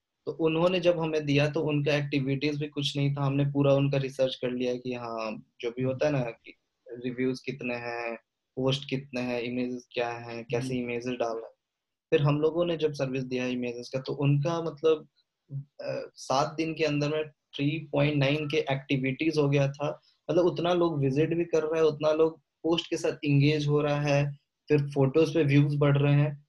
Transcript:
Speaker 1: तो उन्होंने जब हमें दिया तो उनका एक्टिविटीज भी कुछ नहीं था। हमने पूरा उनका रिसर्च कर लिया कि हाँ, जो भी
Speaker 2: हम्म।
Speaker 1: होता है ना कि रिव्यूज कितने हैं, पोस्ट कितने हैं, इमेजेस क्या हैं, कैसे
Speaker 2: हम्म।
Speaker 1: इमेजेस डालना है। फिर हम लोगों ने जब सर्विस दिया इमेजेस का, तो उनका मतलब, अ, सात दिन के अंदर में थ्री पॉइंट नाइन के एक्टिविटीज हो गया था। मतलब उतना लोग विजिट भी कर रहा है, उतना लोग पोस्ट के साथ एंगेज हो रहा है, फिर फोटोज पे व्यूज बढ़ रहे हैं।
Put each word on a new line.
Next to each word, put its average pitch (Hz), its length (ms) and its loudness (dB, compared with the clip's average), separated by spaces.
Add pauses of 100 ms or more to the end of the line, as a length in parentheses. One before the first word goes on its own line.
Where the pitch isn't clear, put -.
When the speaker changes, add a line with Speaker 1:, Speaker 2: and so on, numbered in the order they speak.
(260)
Speaker 1:
तो 156 60 -6
उन्होंने 165 480 2
जब 175 200 4
हमें 156 260 -2
दिया 143 240 2
तो 147 120 -2
उनका 147 340 2
एक्टिविटीज 143 640 -2
भी 151 80 -4
कुछ 147 300 -4
नहीं 139 180 0
था। 143 80 -2
हमने 139 220 0
पूरा 143 280 4
उनका 139 240 2
रिसर्च 131 380 -2
कर 123 160 -4
लिया 123 240 -2
कि 123 180 -8
हाँ, 113 500 -8 (180)
जो 120 80 -4
भी 123 120 -6
Speaker 2:
हम्म। 131 100 0
Speaker 1:
होता 131 140 -2
है 151 60 2
ना 139 80 0
कि 117 340 -8 (520)
रिव्यूज 127 340 -2
कितने 123 360 -8
हैं, 120 400 -8 (400)
पोस्ट 131 340 -2
कितने 131 320 -6
हैं, 123 200 -2
इमेजेस 123 500 -6
क्या 120 180 -2
हैं, 117 420 -10
कैसे 120 160 -2
Speaker 2:
हम्म। 127 160 -2
Speaker 1:
इमेजेस 120 360 -4
डालना 113 280 -4
है। - 60 -20 (560)
फिर 160 120 4
हम 147 180 4
लोगों 160 260 2
ने 170 120 0
जब 151 160 0
सर्विस 131 300 -4
दिया 127 220 -4
इमेजेस 123 480 -6
का, 131 60 -4
तो 135 140 -8
उनका 143 480 0
मतलब, 156 460 0 (760)
अ, 135 340 -8
सात 147 420 0
दिन 160 160 -2
के 156 100 -2
अंदर 147 260 0
में 156 200 -2
थ्री 156 600 -4
पॉइंट 147 260 2
नाइन 143 300 2
के 156 100 -2
एक्टिविटीज 139 800 -2
हो 147 120 2
गया 139 180 2
था। 143 340 -6 (300)
मतलब 170 140 4
उतना 170 280 0
लोग 170 260 2
विजिट 147 380 2
भी 170 80 0
कर 160 180 0
रहा 156 140 -2
है, 160 80 4
उतना 151 260 2
लोग 160 280 2
पोस्ट - 500 -4
के - 80 -2
साथ - 140 0 (140)
एंगेज 143 420 4
हो 147 140 2
रहा 147 200 0
है, 143 400 0 (260)
फिर 147 140 4
फोटोज 143 520 2
पे 165 100 4
व्यूज 143 320 4
बढ़ 143 220 4
रहे 143 160 4
हैं। 147 360 2